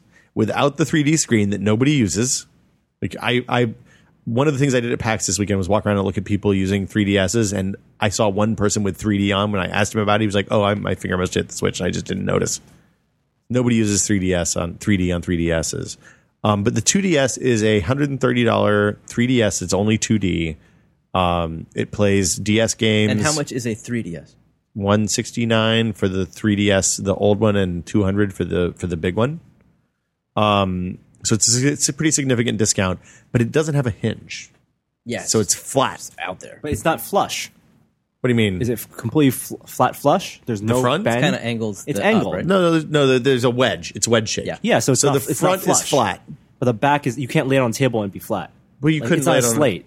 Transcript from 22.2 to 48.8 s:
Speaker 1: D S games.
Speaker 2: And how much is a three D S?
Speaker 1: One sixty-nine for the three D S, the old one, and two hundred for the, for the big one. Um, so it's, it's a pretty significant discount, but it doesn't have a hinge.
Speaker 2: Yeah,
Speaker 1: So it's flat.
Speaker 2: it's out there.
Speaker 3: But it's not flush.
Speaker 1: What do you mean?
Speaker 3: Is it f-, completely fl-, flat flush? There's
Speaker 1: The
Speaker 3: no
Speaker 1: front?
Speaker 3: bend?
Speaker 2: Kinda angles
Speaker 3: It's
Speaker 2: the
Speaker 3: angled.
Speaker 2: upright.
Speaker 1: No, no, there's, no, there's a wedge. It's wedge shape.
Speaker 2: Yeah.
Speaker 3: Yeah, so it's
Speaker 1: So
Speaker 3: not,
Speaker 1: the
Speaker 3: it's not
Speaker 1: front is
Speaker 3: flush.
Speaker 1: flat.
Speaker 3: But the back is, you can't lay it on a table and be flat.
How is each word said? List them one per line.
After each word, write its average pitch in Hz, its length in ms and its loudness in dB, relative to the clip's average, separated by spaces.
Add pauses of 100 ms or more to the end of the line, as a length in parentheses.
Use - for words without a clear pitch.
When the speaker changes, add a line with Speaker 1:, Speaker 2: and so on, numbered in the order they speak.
Speaker 1:
D 104 240 0
S 113 120 0
games. 107 380 2
Speaker 2:
And 104 100 0
how 151 120 0
much 147 180 -6
is 120 160 -6
a 110 80 -4
three 120 260 -8
D 85 140 -10
S? - 200 -18 (380)
Speaker 1:
One 104 340 0
sixty-nine 113 840 0
for 101 140 0
the 92 180 -2
three 104 300 0
D 101 160 4
S, 95 260 2
the 98 160 0
old 104 260 2
one, 107 180 4
and 90 280 -2
two 104 180 0
hundred 98 300 0
for - 120 -6
the, 87 320 -2
for 90 100 -6
the 82 100 -4
big 90 180 -4
one. 135 240 -2 (960)
Um, 98 600 0 (260)
so 113 120 0
it's, 113 260 2
it's 143 260 0
a 147 60 -6
pretty 160 180 0
significant 120 460 0
discount, 95 420 0 (320)
but 120 80 2
it 117 120 0
doesn't 151 240 0
have 139 100 0
a 113 60 -2
hinge. - 580 -8 (560)
Speaker 2:
Yeah, 113 180 -6
Speaker 1:
So - 160 0
it's 101 140 0
flat. 123 460 -2
Speaker 2:
it's - 200 -18
out 90 200 -10
there. - 220 -18
Speaker 3:
But 147 100 -8
it's - 120 -4
not 160 180 0
flush. - 500 -4 (680)
Speaker 1:
What 127 80 0
do - 20 2
you 117 40 2
mean? 101 260 2
Speaker 3:
Is 113 80 -2
it 120 40 -2
f-, - 240 -10
completely 135 340 2
fl-, - 240 -8 (100)
flat - 300 0
flush? - 520 -2
There's 110 140 -2
Speaker 1:
The 107 60 -6
Speaker 3:
no 123 140 2
Speaker 1:
front? 135 220 0
Speaker 3:
bend? 120 180 0
Speaker 2:
Kinda 143 240 0
angles 113 420 -6
Speaker 3:
It's 147 120 -4
Speaker 2:
the - 60 -2
Speaker 3:
angled. 196 280 2
Speaker 2:
upright. 175 140 -4
Speaker 1:
No, 190 140 4
no, 170 100 4
there's, 156 140 2
no, 143 340 4
there's 123 240 2
a 131 60 4
wedge. 113 460 0
It's 107 120 -4
wedge 110 220 2
shape. - 180 -4
Speaker 2:
Yeah. 82 160 -6
Speaker 3:
Yeah, 196 160 4
so 131 140 2
it's - 80 2
Speaker 1:
So 143 120 2
Speaker 3:
not, 139 80 2
Speaker 1:
the - 100 -6
Speaker 3:
it's - 100 -4
not 185 200 2
Speaker 1:
front - 0 -
is - 60 -8
Speaker 3:
flush. 170 220 2
Speaker 1:
flat. 110 320 2 (380)
Speaker 3:
But - 60 -4
the 120 80 4
back 143 320 0
is, 123 140 -4
you 127 80 -6
can't 143 200 0
lay 135 100 2
it - 20 4
on 123 100 2
a 110 40 -2
table 117 280 0
and 98 100 -4
be 92 80 -14
flat. 95 320 -6 (300)